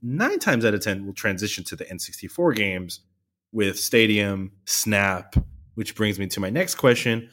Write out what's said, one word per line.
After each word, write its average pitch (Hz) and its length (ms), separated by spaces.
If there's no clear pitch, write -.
nine 190 380
times 127 260
out 110 80
of 101 80
ten 98 240
will 98 80
transition 98 520
to - 100
the - 140
N 90 100
sixty-four - 540
games 92 480
with 98 260
Stadium, 104 720
Snap, 98 720
which 110 200
brings 104 240
me 98 80
to 90 120
my 95 100
next 170 260
question. 120 580